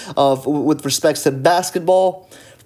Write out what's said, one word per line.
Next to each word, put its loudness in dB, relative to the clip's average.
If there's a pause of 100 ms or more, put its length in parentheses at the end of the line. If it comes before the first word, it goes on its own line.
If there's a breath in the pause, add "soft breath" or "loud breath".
(180 loud breath)
of, 2
with 0
respects -2
to 2
basketball. 0 (380 loud breath)